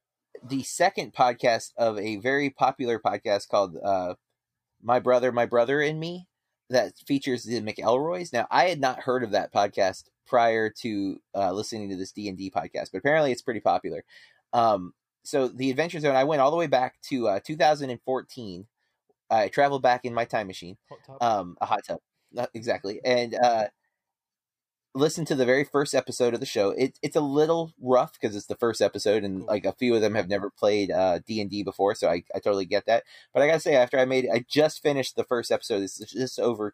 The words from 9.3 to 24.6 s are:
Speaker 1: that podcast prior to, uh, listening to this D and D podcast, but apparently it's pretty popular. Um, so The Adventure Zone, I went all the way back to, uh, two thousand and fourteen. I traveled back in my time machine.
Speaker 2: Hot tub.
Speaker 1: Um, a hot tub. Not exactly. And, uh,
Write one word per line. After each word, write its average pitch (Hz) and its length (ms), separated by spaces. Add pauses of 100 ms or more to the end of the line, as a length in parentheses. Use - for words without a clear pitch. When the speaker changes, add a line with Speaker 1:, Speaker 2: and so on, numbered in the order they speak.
Speaker 1:
that 95 200
podcast 101 520 (220)
prior 113 440 (100)
to, 101 400 (140)
uh, 95 180
listening 104 380
to 95 60
this 92 160
D 104 160
and 92 100
D 95 120
podcast, - 420
but 95 60
apparently 143 340
it's - 100
pretty 113 180
popular. 87 440 (480)
Um, 107 420 (300)
so 135 240
The 131 220
Adventure 160 300
Zone, 139 160
I 131 80
went 147 180
all 139 80
the 165 60
way 170 100
back 127 420
to, 120 200
uh, 98 160
two 156 120
thousand 151 340
and 117 120
fourteen. 113 640 (640)
I 110 180
traveled 139 340
back 123 220
in 120 100
my 117 120
time 110 200
machine. 95 300 (140)
Speaker 2:
Hot - 160
tub. 135 160
Speaker 1:
Um, 101 380
a 104 60
hot 104 200
tub. 85 140 (320)
Not 120 220
exactly. 107 500
And, 120 300
uh, 113 340 (1300)